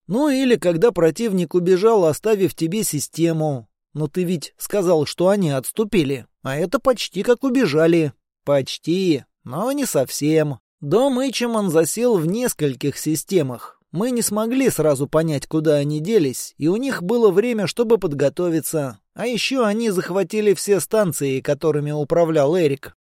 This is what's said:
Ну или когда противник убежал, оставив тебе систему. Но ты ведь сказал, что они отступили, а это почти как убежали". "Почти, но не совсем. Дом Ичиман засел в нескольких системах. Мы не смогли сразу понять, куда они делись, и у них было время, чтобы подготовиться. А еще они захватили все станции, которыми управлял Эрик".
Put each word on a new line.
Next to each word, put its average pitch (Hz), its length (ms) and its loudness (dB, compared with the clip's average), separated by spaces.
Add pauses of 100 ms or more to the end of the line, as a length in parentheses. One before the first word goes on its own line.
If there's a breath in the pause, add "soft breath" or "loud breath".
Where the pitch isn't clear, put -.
Ну 277 220 0
или 262 260 2
когда 180 360 2
противник 175 640 0
убежал, 185 520 4
оставив 196 500 0
тебе 175 280 -2
систему. 156 840 -2 (260)
Но 147 140 -4
ты 180 160 -4
ведь 170 340 -4
сказал, 175 480 0
что - 220 0
они 190 240 2
отступили, 139 760 -2 (160)
а 131 140 -6
это 180 240 -2
почти - 420 -2
как 240 220 0
убежали". 165 680 2 (320)
"Почти, 143 800 0 (180)
но 180 300 -6
не 285 120 -2
совсем. 147 760 0 (240)
Дом 247 380 2
Ичиман 233 480 -2
засел 196 480 2
в 156 80 0
нескольких 151 720 -2
системах. 151 800 -4 (140)
Мы 214 160 -2
не 240 140 -2
смогли 226 480 0
сразу 151 360 0
понять, 156 400 -2
куда 156 280 2
они 147 260 -2
делись, 165 560 0
и 143 100 -2
у 185 100 2
них 240 260 -4
было 220 280 4
время, 214 360 0
чтобы 226 320 0
подготовиться. 147 1000 -2 (140)
А 220 140 -6
еще 247 360 -2
они 214 280 0
захватили 190 640 0
все 196 260 0
станции, 151 580 0
которыми 147 520 -2
управлял 156 640 2
Эрик". 143 380 -2 (220)